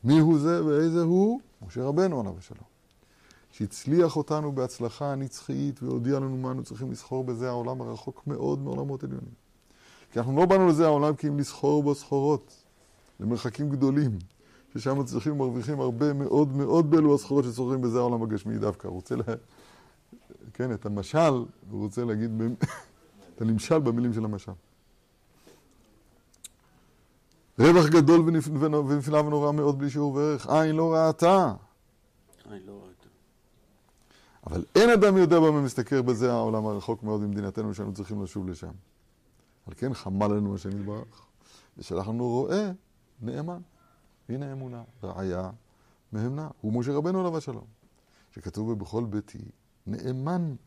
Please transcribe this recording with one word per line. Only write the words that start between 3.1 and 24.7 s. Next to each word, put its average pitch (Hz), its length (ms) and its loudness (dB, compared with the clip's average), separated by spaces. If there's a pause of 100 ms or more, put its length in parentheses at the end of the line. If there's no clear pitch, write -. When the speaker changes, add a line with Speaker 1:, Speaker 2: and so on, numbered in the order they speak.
Speaker 1:
שהצליח 151 640 0
אותנו 151 360 -4
בהצלחה 131 640 -6
נצחית 135 680 -8
והודיע 127 360 -2
לנו 135 180 -4
מה 127 140 -6
אנו 127 120 -8
צריכים 120 300 -10
לסחור 131 320 -8
בזה 123 240 -6
העולם 123 340 -6
הרחוק 117 440 -12
מאוד 139 320 -4
מעולמות 139 460 -8
עליונים. 131 420 -14 (680)
כי 113 60 -4
אנחנו 123 180 -2
לא 175 100 6
באנו 190 220 6
לזה 165 180 6
העולם 147 280 4
כי 147 140 -4
אם 143 100 -2
לסחור 143 440 0
בו 143 120 0
סחורות, 139 680 -4 (560)
למרחקים 120 500 -4
גדולים, 135 480 0 (560)
ששם 135 300 -2
צריכים 143 340 -4
מרוויחים 127 420 -4
הרבה 127 320 0
מאוד 139 440 2
מאוד 143 340 2
באלו 151 240 6
הסחורות 139 300 0
שסוחרים 123 360 -4
בזה 120 180 0
העולם 120 240 0
הגשמי 107 360 -4
דווקא". 104 300 -4
הוא 90 60 -10
רוצה 92 220 -8
לה-, 117 180 -4 (1160)
כן, 127 200 -4
את 104 140 -8
המשל, 104 320 -2 (520)
הוא 101 120 -8
רוצה 107 220 -4
להגיד 110 340 -2
במ-, 113 160 -2 (400)
<laughs> - 420 -20
את - 40 -14
הנמשל 113 380 0
במילים 120 340 0
של 110 120 -4
המשל. 104 280 -10 (3000)